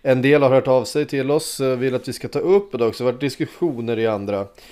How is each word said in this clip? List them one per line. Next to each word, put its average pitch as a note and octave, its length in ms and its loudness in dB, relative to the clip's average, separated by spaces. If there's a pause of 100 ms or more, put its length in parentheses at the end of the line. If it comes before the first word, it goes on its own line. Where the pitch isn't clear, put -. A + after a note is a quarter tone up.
en C3 200 2
del C#3+ 200 4
har C3 80 4
hört C3 180 4
av B2+ 160 4
sig D3 220 -2
till C3+ 240 -4
oss, D3+ 300 -2
eh, C3 160 0
vill B2+ 180 -2
att B2 140 -6
vi B2 40 -8
ska - 160 -10
ta C#3+ 100 -6
upp. G3 340 2
Och B2+ 60 -8
det A#2 60 2
har A2 40 2
också B2 160 -4
varit B2+ 160 0
diskussioner C3 760 -4
i A2+ 80 0
andra G2+ 400 -2 (260)